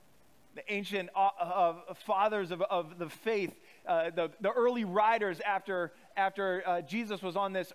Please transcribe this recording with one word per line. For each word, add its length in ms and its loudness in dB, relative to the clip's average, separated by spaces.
The 180 -6
ancient, 420 -2
uh, 140 6
uh, 340 2
fathers 460 2
of, 120 -2
of 360 -2
the 80 -6
faith, 480 -2
uh, 220 2
the, 220 -2
the 100 2
early 320 2
writers 560 2
after, 540 -2
after, 500 0
uh, 140 2
Jesus 400 -6
was 160 -4
on 160 -2
this 220 -4